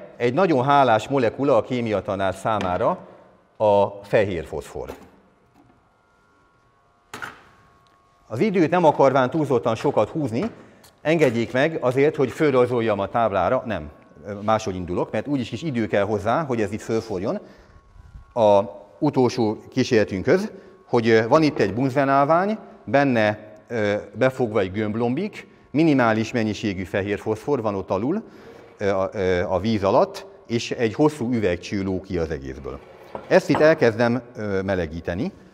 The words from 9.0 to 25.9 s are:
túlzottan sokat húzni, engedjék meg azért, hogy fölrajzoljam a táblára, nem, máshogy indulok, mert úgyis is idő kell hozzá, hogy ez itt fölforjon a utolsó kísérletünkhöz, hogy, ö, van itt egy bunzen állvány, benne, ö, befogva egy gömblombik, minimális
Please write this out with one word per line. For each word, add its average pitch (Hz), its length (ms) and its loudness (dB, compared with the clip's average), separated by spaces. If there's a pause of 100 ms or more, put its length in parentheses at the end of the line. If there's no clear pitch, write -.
túlzottan 127 460 0
sokat 120 340 0
húzni, 147 420 -4 (500)
engedjék 127 520 0
meg 156 280 0
azért, 139 340 2
hogy 131 160 0
fölrajzoljam 123 680 2
a 98 80 -2
táblára, 104 580 0
nem, 85 240 -6 (520)
máshogy 107 340 -2
indulok, 92 360 -4
mert 107 160 -4
úgyis 135 240 -4
is 113 100 -8
idő 120 260 -2
kell 101 160 0
hozzá, 110 400 -2
hogy 123 180 -4
ez 101 100 -2
itt 107 100 -8
fölforjon 110 580 -4 (920)
a 104 280 6 (380)
utolsó 123 580 2 (120)
kísérletünkhöz, 123 840 2 (340)
hogy, 117 220 0
ö, 113 200 6
van 156 160 4
itt 143 160 0
egy 101 140 2
bunzen 135 360 0
állvány, 165 480 2 (260)
benne, 113 720 2 (120)
ö, 104 280 0 (180)
befogva 120 460 0
egy 95 120 0
gömblombik, 120 760 -4 (240)
minimális 123 600 2